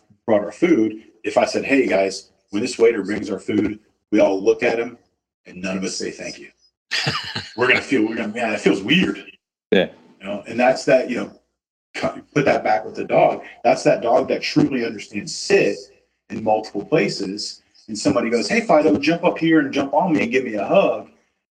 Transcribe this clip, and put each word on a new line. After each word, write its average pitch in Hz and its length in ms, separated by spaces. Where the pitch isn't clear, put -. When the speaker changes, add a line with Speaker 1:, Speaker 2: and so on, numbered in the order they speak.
Speaker 1:
brought 104 180
our - 80
food. 113 520
If - 140
I 117 80
said, 92 200
"Hey, 131 220
guys, 95 440
when 104 140
this - 160
waiter 113 240
brings 101 260
our 95 80
food," 104 420
we 104 80
all 95 220
look 113 220
at 117 160
him 117 180
and 90 160
none 95 160
of 95 60
us 92 120
say 98 140
thank 87 300
you. - 100
Speaker 2:
<laughs> - 540
Speaker 1:
We're 120 100
gonna - 140
feel, 113 260
we're 113 80
gonna, 107 180
"Man, 113 180
that 104 100
feels - 200
weird." 147 420
Speaker 3:
Yeah. 90 180
Speaker 1:
You 98 60
know, 101 220
and 113 120
that's - 260
that, 127 240
you 117 80
know, 101 220
cu-, - 260
put 139 120
that - 180
back 107 220
with 104 100
the - 80
dog. - 400
That's - 200
that - 180
dog 123 280
that 123 120
truly 135 440
understands 104 500
sit 139 420
in 107 140
multiple 107 420
places. - 760
And 110 100
somebody - 320
goes, - 200
"Hey, 233 120
Fido, - 360
jump 165 260
up 170 140
here 160 220
and 135 140
jump 139 200
on 156 200
me 139 100
and 117 80
give 127 120
me 110 120
a 98 100
hug." 160 440